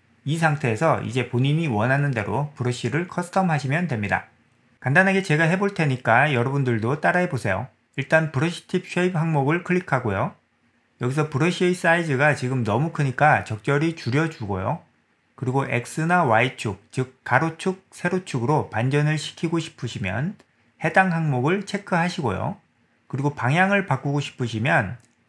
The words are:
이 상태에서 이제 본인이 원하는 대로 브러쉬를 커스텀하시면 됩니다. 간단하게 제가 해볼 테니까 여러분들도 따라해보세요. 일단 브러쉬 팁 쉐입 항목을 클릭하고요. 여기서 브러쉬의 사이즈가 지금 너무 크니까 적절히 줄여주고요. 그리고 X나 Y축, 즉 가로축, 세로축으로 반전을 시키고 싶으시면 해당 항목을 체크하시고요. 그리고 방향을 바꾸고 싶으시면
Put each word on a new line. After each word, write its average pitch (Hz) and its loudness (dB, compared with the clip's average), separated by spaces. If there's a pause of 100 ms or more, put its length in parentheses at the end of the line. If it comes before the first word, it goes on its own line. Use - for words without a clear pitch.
(240)
이 147 -2
상태에서 147 2
이제 110 -4
본인이 143 0
원하는 135 0
대로 120 -2
브러쉬를 123 -4
커스텀하시면 165 -2
됩니다. 101 -2 (520)
간단하게 190 4
제가 156 2
해볼 190 2
테니까 135 2
여러분들도 123 0
따라해보세요. 139 0 (300)
일단 156 2
브러쉬 160 -2
팁 180 -4
쉐입 180 0
항목을 160 0
클릭하고요. 131 0 (680)
여기서 143 -2
브러쉬의 175 0
사이즈가 165 2
지금 127 -2
너무 120 0
크니까 139 2
적절히 143 -2
줄여주고요. 120 -4 (540)
그리고 127 -2
X나 160 0
Y축, 117 0 (100)
즉 - -6
가로축, 160 -2
세로축으로 147 -2
반전을 147 0
시키고 165 -4
싶으시면 120 -6 (460)
해당 185 2
항목을 160 0
체크하시고요. 170 -2 (520)
그리고 139 -2
방향을 185 2
바꾸고 143 0
싶으시면 117 -2 (320)